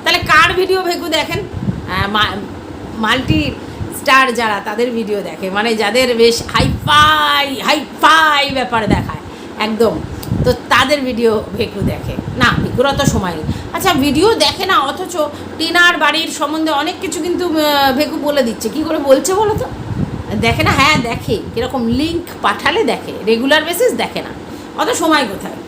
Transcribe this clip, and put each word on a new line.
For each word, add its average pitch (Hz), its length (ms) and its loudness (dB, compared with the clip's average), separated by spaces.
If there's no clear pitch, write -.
তাহলে 339 160 0
কার 349 340 4
ভিডিও 370 280 2
ভেকু 339 260 -4
দেখেন? 311 320 -2
আহ, - 720 -4
মা-, 208 280 0
মাল্টি 262 540 0
স্টার 262 320 4
যারা, 214 320 -2
তাদের 226 260 -2
ভিডিও 208 300 -2
দেখে, 175 280 -8
মানে 220 260 0
যাদের 226 400 2
বেশ 233 280 4
হাইফাই, 285 1080 2
হাইফাই 294 880 4
ব্যাপার 240 380 -2
দেখায় - 300 0
একদম, 214 320 2
তো 247 80 4
তাদের 269 480 2
ভিডিও 226 420 0
ভেকু 202 240 -4
দেখে - 340 -4
না, 247 80 4
ভেকুর 247 260 0
অত 277 220 2
সময় 190 220 -2
নেই। 156 120 -6
আচ্ছা, 349 200 0
ভিডিও 294 420 4
দেখে 294 300 0
না, 370 140 2
অথচ 294 380 -4
টিনার 349 400 4
বাড়ির 311 300 2
সম্বন্ধে 311 440 -2
অনেক 311 300 -2
কিছু 349 200 -6
কিন্তু, 349 240 -2
আহ, 294 460 2
ভেকু 302 260 0
বলে 285 260 0
দিচ্ছে। 226 260 -2
কী 302 140 -4
করে 311 140 -2
বলছে 294 360 4
বলো 415 260 2
তো? 508 60 -4
দেখে 226 220 2
না? 381 80 2
হ্যাঁ 302 260 4
দেখে, 247 420 -2
কীরকম 247 320 -2
লিংক 302 340 0
পাঠালে 277 420 0
দেখে, 208 280 -2
রেগুলার 269 380 2
বেসিস 349 300 0
দেখে 190 280 -4
না, 147 80 -10
অত - 80 0
সময় 311 360 2
কোথায়? 185 280 -10